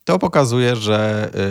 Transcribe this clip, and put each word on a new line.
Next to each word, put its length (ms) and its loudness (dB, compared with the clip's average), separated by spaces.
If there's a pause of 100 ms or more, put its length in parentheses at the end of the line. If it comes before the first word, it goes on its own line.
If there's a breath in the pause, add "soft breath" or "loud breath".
to 160 0
pokazuje, 560 2
że, 540 0 (220)